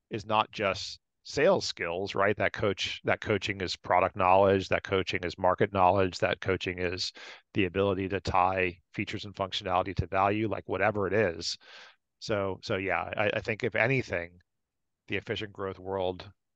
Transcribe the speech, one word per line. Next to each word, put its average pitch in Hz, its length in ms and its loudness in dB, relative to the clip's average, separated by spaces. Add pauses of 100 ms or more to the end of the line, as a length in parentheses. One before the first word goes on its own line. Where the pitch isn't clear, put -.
(100)
is 104 160 -8
not 107 240 2
just - 480 -4 (280)
sales 151 380 2
skills, 90 500 -6
right? 104 220 4
That 95 160 0
coach, - 520 -2
that 98 180 2
coaching 98 400 -2
is 87 140 -4
product 90 400 2
knowledge, 95 520 6
that 87 160 0
coaching 92 400 -2
is 82 140 -6
market 92 340 2
knowledge, 95 460 4
that - 220 0
coaching 90 380 -2
is 90 340 -4 (420)
the 104 100 2
ability 95 460 0
to 95 100 -2
tie 92 580 2 (140)
features 104 320 -8
and 101 100 -14
functionality 92 600 -2
to - 120 -2
value, 101 420 0
like, 98 180 -6
whatever 101 400 0
it 92 80 0
is. 87 420 0 (640)
So, 98 440 -4
so 104 140 -4
yeah, 92 400 -2
I, 104 180 2
I 110 60 -2
think 110 240 -4
if 113 100 -2
anything, 110 580 0 (760)
the 101 80 -2
efficient 101 360 -6
growth 95 260 -8
world 92 500 -4 (280)